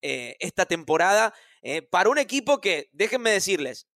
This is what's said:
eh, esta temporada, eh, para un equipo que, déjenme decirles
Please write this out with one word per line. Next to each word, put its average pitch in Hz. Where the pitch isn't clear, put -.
eh, 127
esta 180
temporada, 175
eh, 143
para 185
un 285
equipo 269
que, 175
déjenme 220
decirles 180